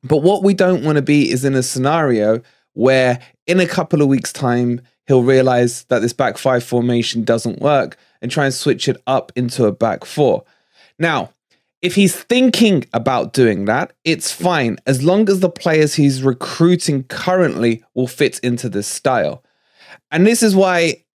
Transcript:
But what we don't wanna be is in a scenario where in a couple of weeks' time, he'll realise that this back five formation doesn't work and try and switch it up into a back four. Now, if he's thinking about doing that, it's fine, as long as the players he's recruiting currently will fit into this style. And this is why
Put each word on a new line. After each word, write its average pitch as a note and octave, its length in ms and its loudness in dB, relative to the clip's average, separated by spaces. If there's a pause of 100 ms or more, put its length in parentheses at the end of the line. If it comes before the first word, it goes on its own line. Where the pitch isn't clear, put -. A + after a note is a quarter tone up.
But D3 140 0
what F#3+ 260 0
we G3 100 4
don't F#3 300 0
wanna D3+ 180 0
be C#3+ 260 2
is B2+ 160 -2
in C3+ 120 0
a B2+ 80 0
scenario B2+ 760 0 (340)
where B2+ 440 2 (300)
in F3+ 100 2
a F3+ 80 2
couple E3 340 -2
of D3 60 4
weeks' C3+ 260 -2
time, A#2+ 480 -2 (280)
he'll B2+ 160 4
realise B2+ 600 2
that A#2+ 160 0
this A#2 100 -2
back A#2 260 -4
five B2+ 240 0
formation A#2+ 640 -2
doesn't A2+ 360 -2
work C#3 360 0 (260)
and B2 80 -8
try D3 140 -2
and C3+ 100 -2
switch - 340 -2
it B2+ 200 -4
up C3 260 -4
into B2 300 -2
a G#2 80 2
back G#2+ 320 -4
four. C3 400 -2 (560)
Now, D3+ 320 -2 (480)
if F3+ 140 -4
he's G3 180 4
thinking A#3 800 2
about A#2+ 400 -2
doing G#2+ 340 2
that, A2+ 260 -2 (120)
it's D#3+ 280 -4
fine, D#3 520 -2
as C3+ 200 -2
long G3 260 2
as G3 80 2
the F3+ 100 0
players D#3 460 0
he's C3+ 300 0
recruiting C#3+ 800 0
currently A#2+ 800 -2 (100)
will B2+ 140 -2
fit - 320 -2
into B2 280 -4
this G2 200 -6
style. A2 560 -2 (680)
And E3+ 160 4
this A#3 160 2
is G#3 140 4
why F3 480 0 (120)